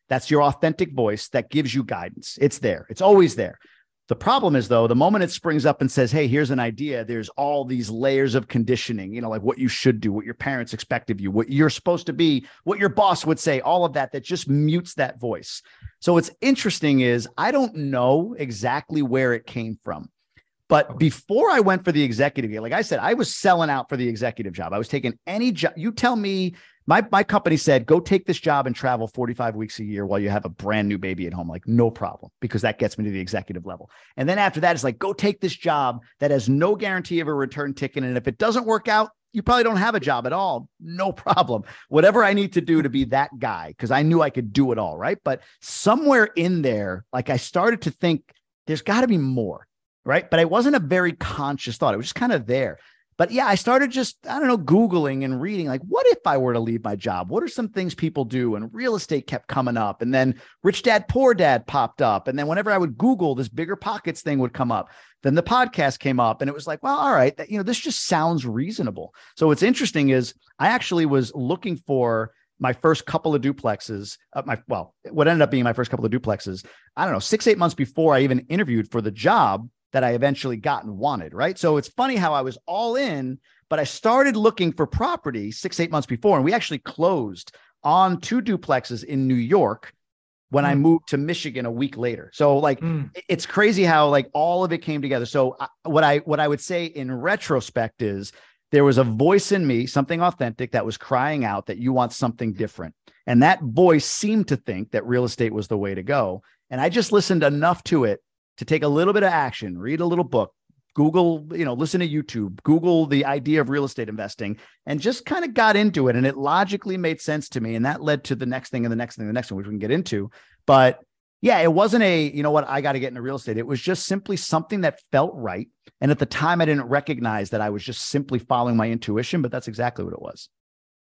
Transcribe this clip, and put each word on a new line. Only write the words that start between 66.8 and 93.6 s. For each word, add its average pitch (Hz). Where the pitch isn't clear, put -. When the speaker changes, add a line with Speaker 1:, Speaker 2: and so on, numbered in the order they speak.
Speaker 1:
"Well, 277
all 277
right, 208
that, 156
you 214
know, 196
this 233
just -
sounds 160
reasonable." 123
So 160
what's 151
interesting 185
is 127
I 165
actually 185
was 135
looking 160
for 117
my 127
first 160
couple 156
of 139
duplexes, 110
uh, 135
my, 117
well, 92
what 147
ended 165
up 147
being 127
my 120
first 120
couple 117
of 107
duplexes, 104
I 156
don't 175
know, -
six, 214
eight 214
months 170
before 151
I 131
even 131
interviewed 135
for 117
the 107
job 117
that 135
I 123
eventually 127
got 123
and 104
wanted, 107
right? 156
So 156
it's 139
funny 254
how 170
I 139
was 127
all 226
in, 139
but 156
I 147
started 247
looking 208
for 151
property 139
six, -
eight 165
months 151
before, 175
and 131
we 175
actually 190
closed 139
on 180
two 240
duplexes 131
in 135
New 131
York 120
when 143
I 139
Speaker 2:
Mm. 139
Speaker 1:
moved 165
to 143
Michigan 143
a 117
week 135
later. 113
So, 143
like, 147
Speaker 2:
Mm. 160
Speaker 1:
i-, 185
it's 170
crazy 202